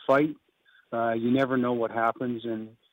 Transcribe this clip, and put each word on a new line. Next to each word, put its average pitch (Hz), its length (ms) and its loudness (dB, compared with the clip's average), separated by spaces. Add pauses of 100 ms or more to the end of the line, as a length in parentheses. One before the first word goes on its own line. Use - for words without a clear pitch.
fight, 147 300 4 (560)
uh, 117 220 -2
you 117 180 0
never 131 240 2
know 123 160 0
what 117 200 -2
happens. 113 520 -2
And, 110 260 -8 (220)